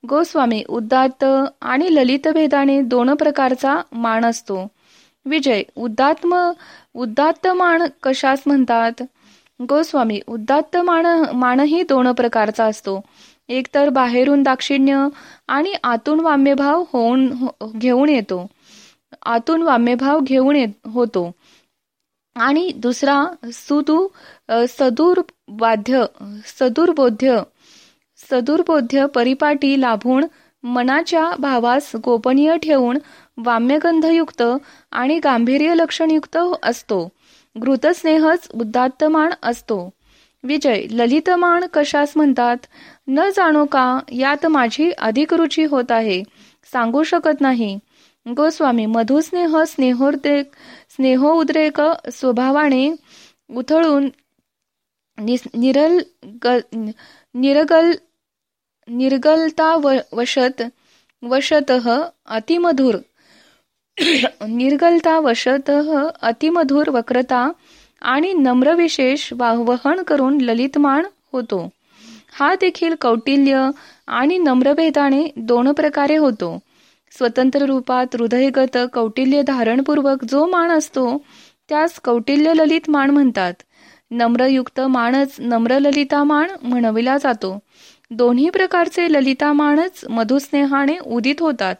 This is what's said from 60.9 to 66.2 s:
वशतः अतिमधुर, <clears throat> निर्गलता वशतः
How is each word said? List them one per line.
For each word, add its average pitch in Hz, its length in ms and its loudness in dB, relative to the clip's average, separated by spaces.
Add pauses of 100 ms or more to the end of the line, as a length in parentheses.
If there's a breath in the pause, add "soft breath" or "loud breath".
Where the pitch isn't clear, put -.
वशतः 262 800 0 (240)
अतिमधुर, 262 720 0 (1000 soft breath)
<clears throat> 285 500 -2
निर्गलता 320 680 2
वशतः 285 920 0 (140)